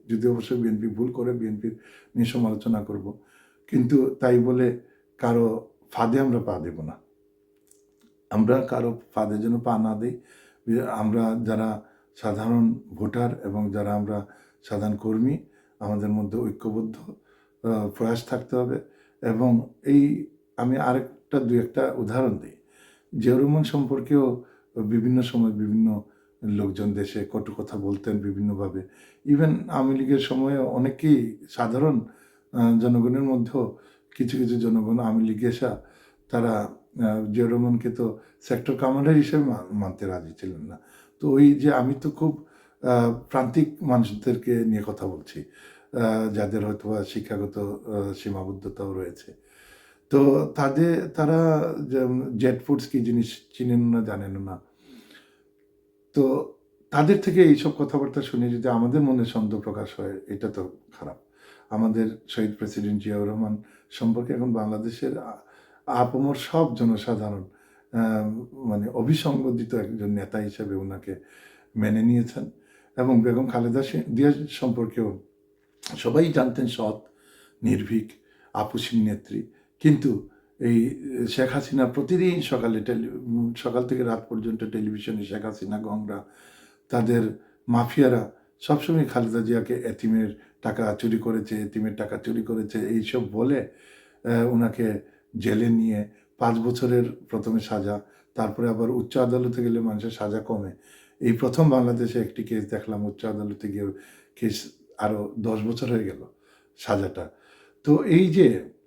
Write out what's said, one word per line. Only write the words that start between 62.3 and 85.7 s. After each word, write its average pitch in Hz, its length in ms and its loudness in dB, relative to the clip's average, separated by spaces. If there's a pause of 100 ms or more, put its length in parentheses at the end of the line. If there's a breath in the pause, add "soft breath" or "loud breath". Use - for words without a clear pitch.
প্রেসিডেন্ট 104 460 -4
জিয়াউর 104 260 -4
রহমান 107 340 -4 (280 soft breath)
সম্পর্কে 120 420 -2
এখন 123 200 -2
বাংলাদেশের 110 640 -4
আ-, - 180 -12 (500 soft breath)
আপামর 127 480 0
সব 139 420 0
জনসাধারণ, 107 680 0 (480 soft breath)
আহ, 113 640 -2
মানে 110 320 -2
অবিসংবাদিত 127 880 0
একজন 104 360 -4
নেতা 101 280 -4
হিসেবে 104 360 -6
ওনাকে 98 400 -8 (640 soft breath)
মেনে 110 260 2
নিয়েছেন। 120 480 2 (460 soft breath)
এবং 127 260 4
বেগম 120 240 2
খালেদা 120 360 0
সে-, - 320 -4
জিয়া 143 180 6 (180)
সম্পর্কেও 113 680 -2 (640)
সবাই 147 500 2
জানতেন 127 340 2
সৎ, 110 340 -4 (640 soft breath)
নির্ভীক, 104 500 0 (400 soft breath)
আপোষহীন 110 520 0
নেত্রী। 104 380 -4 (380 soft breath)
কিন্তু 131 480 4 (300 soft breath)
এই 117 460 4 (240)
শেখ 127 240 2
হাসিনা 131 340 2
প্রতিদিন 175 560 2
সকালে 113 380 0
টেলি-, 113 300 -2
উম, 117 460 -2
সকাল 123 280 -2
থেকে 127 200 -2
রাত 113 240 -2
পর্যন্ত 110 360 -4
টেলিভিশনে 107 600 -4
শেখ 101 200 -8
হাসিনা, 104 340 -8